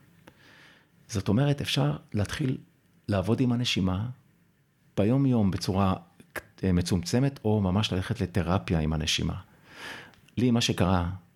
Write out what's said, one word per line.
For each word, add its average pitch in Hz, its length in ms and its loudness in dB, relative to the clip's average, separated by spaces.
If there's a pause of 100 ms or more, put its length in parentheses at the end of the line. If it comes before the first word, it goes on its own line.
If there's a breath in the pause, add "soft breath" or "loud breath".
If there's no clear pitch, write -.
(1080 loud breath)
זאת 101 220 -4
אומרת, 139 320 2
אפשר 143 360 -2 (160)
להתחיל 107 440 -2 (500)
לעבוד 101 340 0
עם 123 100 2
הנשימה 107 540 0 (920)
ביום 123 280 2
יום 113 260 4
בצורה, 95 420 0 (720)
אה, 95 80 2
מצומצמת, 113 720 0
או 107 160 2
ממש 95 320 0
ללכת 92 280 -4
לתרפיה 87 580 0
עם 78 140 0
הנשימה. 80 420 -2 (1000 loud breath)
לי 120 140 2
מה 117 100 2
שקרה 90 480 2 (260)